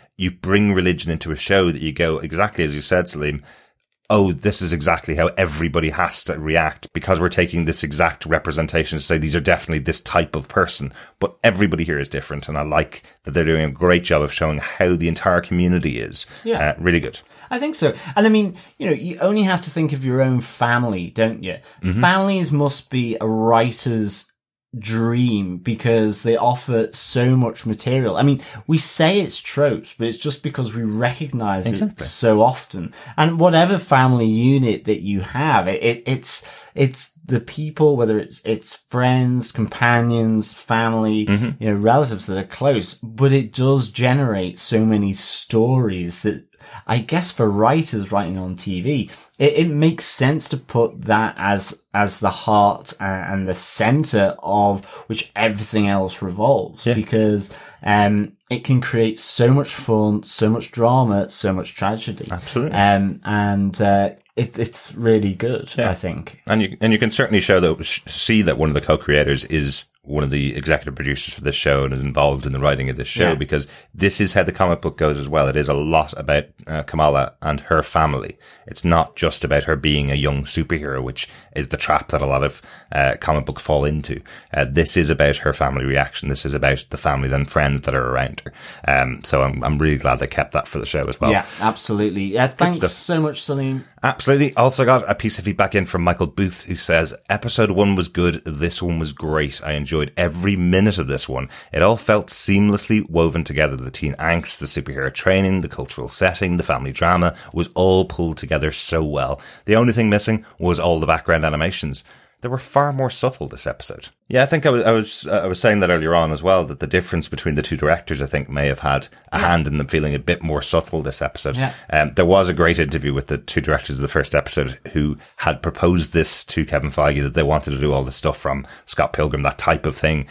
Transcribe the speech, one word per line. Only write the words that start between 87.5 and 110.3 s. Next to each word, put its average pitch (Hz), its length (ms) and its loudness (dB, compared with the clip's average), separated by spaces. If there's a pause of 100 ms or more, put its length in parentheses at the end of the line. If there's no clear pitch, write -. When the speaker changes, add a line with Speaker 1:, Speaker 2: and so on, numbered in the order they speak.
Speaker 1:
friends 71 320 2
that 67 100 -2
are 64 160 -2
around 65 360 -4
her. - 80 -16 (340)
Um, 67 360 0
so 67 200 2
I'm, 67 200 0
I'm 71 140 0
really 76 200 2
glad 65 200 0
they 69 80 -4
kept - 280 -4
that - 140 -2
for - 120 -8
the - 80 -6
show 71 180 -2
as - 160 -8
well. - 100 2
Speaker 2:
Yeah, 101 140 0 (140)
absolutely. 101 800 -2
Uh, 131 80 4
thanks 175 300 -2
Speaker 1:
stuff. 90 120 0
Speaker 2:
so 165 320 -2
much, 147 220 -4
Salim. 135 420 -4 (180)
Speaker 1:
Absolutely. 139 520 2
Also 131 280 4
got 127 240 4
a 101 60 0
piece - 240 -2
of 87 80 -10
feedback 98 300 0
in 95 100 2
from 87 160 -2
Michael 87 240 2
Booth, 92 380 -2
who 90 120 -8
says, 82 380 0 (160)
"Episode 110 400 0
one 101 260 4
was 90 120 0
good. 87 380 0
This 80 360 -4
one 87 160 -2
was 78 140 -4
great. 76 520 -4
I 76 100 -4
enjoyed 73 440 -2
every 87 380 0
minute 92 420 4
of 82 100 -2
this 67 220 -4
one. 65 200 -6 (220)
It 78 120 2
all 110 140 4
felt 107 320 0
seamlessly 101 800 2
woven 82 320 2
together. 73 320 0
The 64 160 -8
teen 69 240 -6
angst, 82 420 -2
the - 80 -8
superhero 67 480 -4
training, 95 480 2
the 87 80 -6
cultural - 400 -10
setting, 90 480 0
the 82 60 0
family 67 280 -2
drama 87 440 2 (180)
was 85 220 -2
all 92 300 4
pulled 85 320 -4
together 78 340 -2
so 80 320 -2
well. 69 360 -4 (260)
The 104 100 4
only 117 180 4
thing 110 160 2
missing 107 360 0 (120)